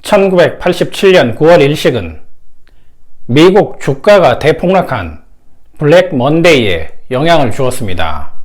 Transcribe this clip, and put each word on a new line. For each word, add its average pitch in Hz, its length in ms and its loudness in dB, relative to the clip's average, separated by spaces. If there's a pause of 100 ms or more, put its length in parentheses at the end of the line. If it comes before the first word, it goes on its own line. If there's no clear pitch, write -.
천구백팔십칠 185 1080 0
년 127 240 2
구월 160 240 4
일식은 135 640 -2 (1040)
미국 170 560 2
주가가 143 580 2
대폭락한 151 800 -2 (560)
블랙 160 380 2
먼데이에 135 760 0 (200)
영향을 143 400 2
주었습니다. 90 800 -2 (140)